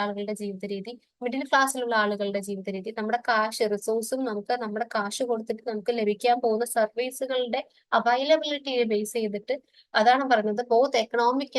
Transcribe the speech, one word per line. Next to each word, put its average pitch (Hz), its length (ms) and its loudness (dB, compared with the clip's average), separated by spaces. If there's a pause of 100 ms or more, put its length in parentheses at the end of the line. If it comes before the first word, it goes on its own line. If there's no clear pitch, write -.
ആളുകളുടെ 208 400 -4
ജീവിത 202 320 -8
രീതി, 196 180 -8 (320)
മിഡിൽ 254 260 -4
ക്ലാസ്സിലുള്ള 262 540 2
ആളുകളുടെ 202 440 -2
ജീവിത 196 280 -6
രീതി, 190 220 -8
നമ്മുടെ 226 220 -2 (100)
കാശ്, 220 340 2 (100)
റിസോഴ്സും 220 560 -2
നമുക്ക് 208 240 -4 (100)
നമ്മുടെ 220 320 -4
കാശ് 208 340 -2
കൊടുത്തിട്ട് 220 420 -4
നമുക്ക് 214 280 -4
ലഭിക്കാൻ 214 440 2
പോകുന്ന 226 220 2 (120)
സർവീസുകളുടെ 254 840 -2 (360)
അവൈലബിലിറ്റിയെ 277 920 2
ബേസ് 208 260 -2
ചെയ്തിട്ട്, 214 400 -4 (440)
അതാണ് 254 300 6
പറയുന്നത്, 214 320 2 (120)
both 269 200 4 (100)
economic 247 540 0